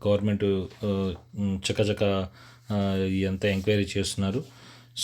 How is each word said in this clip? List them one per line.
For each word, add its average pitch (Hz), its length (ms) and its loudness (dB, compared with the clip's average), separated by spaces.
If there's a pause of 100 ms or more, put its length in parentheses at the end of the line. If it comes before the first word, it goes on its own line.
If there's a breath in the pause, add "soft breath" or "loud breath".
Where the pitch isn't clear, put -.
గవర్నమెంట్, 104 360 2 (400)
ఆ, 98 300 0 (240)
ఉమ్, 98 220 -2 (120)
చకచక, 101 560 0 (440 loud breath)
ఆ, 98 380 0
ఈ 95 160 0
అంతా 95 240 0
ఎంక్వైరీ 98 380 2 (100)
చేస్తున్నారు. 98 680 -4 (380 loud breath)